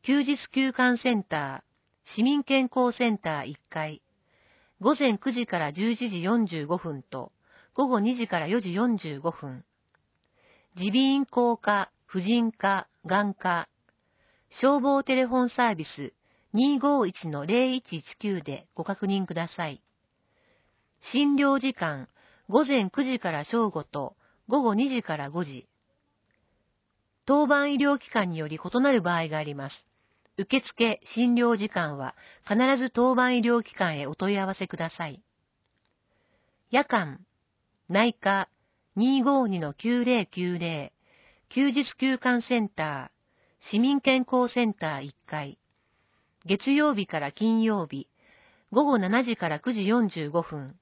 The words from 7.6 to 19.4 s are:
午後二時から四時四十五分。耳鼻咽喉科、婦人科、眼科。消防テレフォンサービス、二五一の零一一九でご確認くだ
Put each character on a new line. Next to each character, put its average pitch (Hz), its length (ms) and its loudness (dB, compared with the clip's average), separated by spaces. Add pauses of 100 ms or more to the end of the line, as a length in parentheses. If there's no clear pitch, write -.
午 269 140 2
後 240 120 2
二 240 160 2
時 233 100 -2
か 170 140 -2
ら 151 80 -4
四 220 140 0
時 180 100 -6
四 226 240 0
十 151 240 -8
五 165 100 -2
分。 131 320 -14 (1120)
耳 185 160 -4
鼻 269 340 2
咽 - 60 -4
喉 240 280 2
科、 202 320 -2 (160)
婦 185 160 -4
人 226 280 2
科、 196 380 -2 (160)
眼 208 300 0
科。 170 340 -2 (800)
消 277 320 2
防 277 240 2
テ 262 120 0
レ 254 100 2
フ 233 80 -4
ォ 254 100 2
ン 240 60 -2
サ 240 180 0
ー 208 60 0
ビ 156 100 -8
ス、 - 300 -12 (400)
二 269 240 4
五 277 280 2
一 175 220 -6
の 143 160 -6
零 247 300 2
一 185 240 -8
一 - 180 -16
九 196 240 -4
で 147 340 -10
ご 165 100 -8
確 196 220 -6
認 196 200 -2
く 170 80 -12
だ 165 140 -6